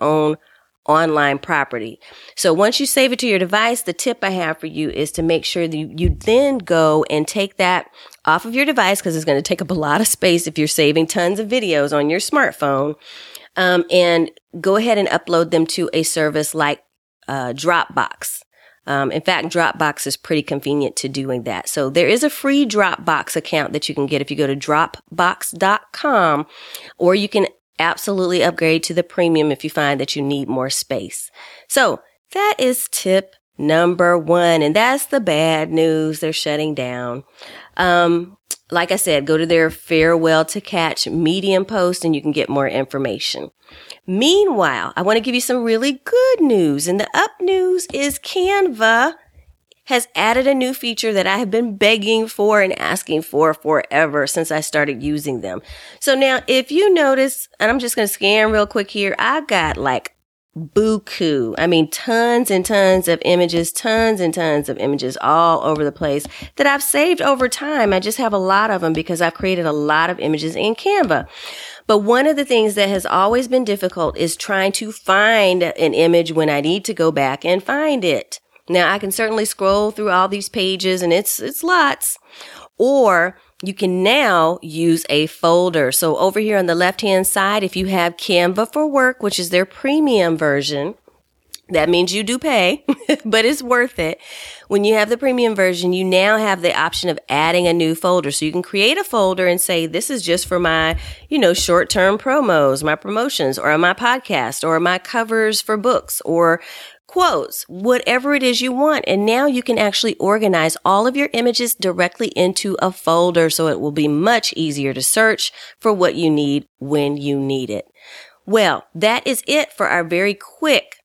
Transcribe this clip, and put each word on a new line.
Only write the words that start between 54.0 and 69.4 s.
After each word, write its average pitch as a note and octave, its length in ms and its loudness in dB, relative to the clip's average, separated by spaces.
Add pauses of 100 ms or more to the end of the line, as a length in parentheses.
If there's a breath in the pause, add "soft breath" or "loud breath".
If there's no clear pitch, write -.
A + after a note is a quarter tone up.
since D#3+ 240 -4
I D#3 80 -2
started D3 420 -2
using D3 380 -4
them. F#2+ 220 -10 (400 loud breath)
So C#4 120 2
now, C4 320 2
if C4 280 0
you F#4+ 200 4
notice, C4+ 540 0 (100)
and A3 140 2
I'm C4 80 0
just A#3+ 160 -6
gonna G#3+ 140 0
scan G#3 420 2
real G#3 160 2
quick G#3 240 -4
here, G3+ 260 -4
I've D4 300 -2
got, E3 300 0
like, B2+ 360 -4 (440)
buku. D#3+ 1000 -2
I E3 100 0
mean, D#3+ 220 2
tons A#3+ 640 0
and F#3 140 0
tons F#3+ 420 2
of E3+ 160 0
images, E3+ 480 2
tons A3 480 0
and E3+ 140 0
tons D#3 340 0
of C#3 100 -6
images C3 440 -4
all E3 420 4
over D3+ 220 0
the C#3+ 80 -2
place D3 320 -4 (320 loud breath)
that C#4+ 100 2
I've C#4+ 160 0
saved D#4 380 0
over B3+ 260 0
time. B3+ 460 0
I F#3 80 2
just G#3 160 -6
have A3+ 160 -2
a G#3 40 2
lot G3 320 2
of F#3+ 120 -2
them E3 100 0
because D#3+ 300 -2
I've E3+ 140 0
created F#3 300 -2